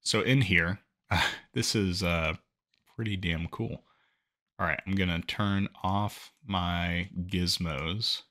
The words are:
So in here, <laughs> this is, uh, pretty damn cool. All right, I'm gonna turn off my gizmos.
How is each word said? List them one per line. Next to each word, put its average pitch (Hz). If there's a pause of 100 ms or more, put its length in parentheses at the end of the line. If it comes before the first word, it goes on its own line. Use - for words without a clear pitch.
So -
in 131
here, 90 (300)
<laughs> -
this -
is, 95
uh, 82 (600)
pretty 107
damn 82
cool. - (760)
All 92
right, 80
I'm 95
gonna 90
turn 98 (140)
off 101 (140)
my 87 (160)
gizmos. 87